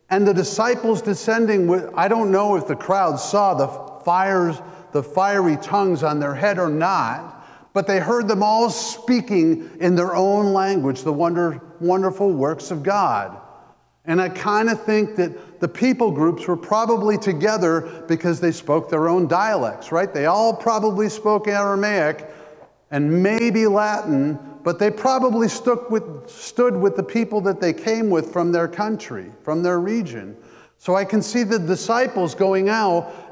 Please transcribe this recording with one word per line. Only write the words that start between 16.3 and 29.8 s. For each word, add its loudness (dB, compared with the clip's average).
were -2
probably 0
together 0
because 0
they 0
spoke -2
their 2
own 2
dialects, -2
right? 0
They -2
all 4
probably 0
spoke 0
Aramaic 0
and 2
maybe 2
Latin, 0
but -2
they 2
probably 2
stuck -2
with, -6
stood -2
with 2
the -2
people -2
that -2
they 2
came -2
with 0
from 0
their 2
country, -6
from -2
their 2